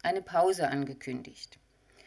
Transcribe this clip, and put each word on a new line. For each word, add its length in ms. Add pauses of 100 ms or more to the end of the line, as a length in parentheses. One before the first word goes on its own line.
eine 200
Pause 460
angekündigt. 880 (480)